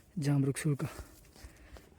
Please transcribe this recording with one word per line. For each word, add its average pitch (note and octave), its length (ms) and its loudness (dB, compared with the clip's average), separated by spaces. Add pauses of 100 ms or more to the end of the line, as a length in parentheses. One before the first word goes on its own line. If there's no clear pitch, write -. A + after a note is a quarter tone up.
(240)
जांभरुख C#3 340 2
सुळका D3 300 0 (1120)